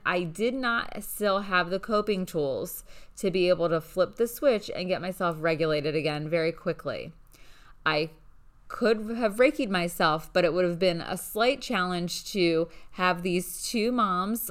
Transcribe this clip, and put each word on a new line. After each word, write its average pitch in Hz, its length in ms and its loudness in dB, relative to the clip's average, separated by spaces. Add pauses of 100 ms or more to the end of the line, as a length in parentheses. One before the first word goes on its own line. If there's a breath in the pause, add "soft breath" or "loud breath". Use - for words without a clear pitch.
I 180 200 0
did 196 320 -2
not 233 480 -4
still 202 380 0
have 185 280 0
the 185 100 -2
coping 208 460 0
tools 143 580 -4 (340 loud breath)
to 202 120 0
be 180 200 4
able 170 200 4
to 165 100 2
flip - 360 -2
the 233 120 2
switch 233 480 2
and 180 120 -6
get 180 140 -2
myself 175 380 -2
regulated 156 560 0
again 151 320 -2
very 165 240 0
quickly. 160 640 -6 (720 loud breath)
I 156 240 2 (580)
could 214 500 0
have 220 180 0
Reiki'd 247 340 4
myself, 170 640 0
but 180 100 4
it 160 100 4
would 180 120 4
have 175 140 0
been 175 220 2
a - 160 -6
slight 233 440 0
challenge 180 680 -2
to 170 360 2 (240 loud breath)
have 180 300 2
these 180 400 -2
two 233 300 0
moms 208 600 0